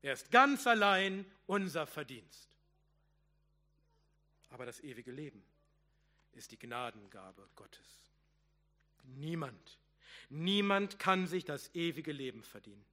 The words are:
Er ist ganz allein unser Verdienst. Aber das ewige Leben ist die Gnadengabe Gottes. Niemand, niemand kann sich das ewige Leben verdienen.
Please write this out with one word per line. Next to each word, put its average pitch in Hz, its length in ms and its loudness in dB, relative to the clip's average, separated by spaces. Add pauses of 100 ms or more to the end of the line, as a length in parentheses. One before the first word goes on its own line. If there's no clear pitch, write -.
Er 139 100 -2
ist - 180 -10
ganz 269 360 8
allein 196 580 4 (220)
unser 180 400 -2
Verdienst. - 680 -14 (1900)
Aber 127 160 -12
das 120 160 -12
ewige 123 300 -14
Leben 131 300 -14 (920)
ist - 180 -20
die 117 80 -20
Gnadengabe 107 960 -10
Gottes. - 320 -20 (1300)
Niemand, 143 640 -8 (500)
niemand 196 680 2
kann 185 260 4
sich 170 200 -2
das - 280 -8
ewige 160 380 -2
Leben 127 320 -8
verdienen. 104 500 -20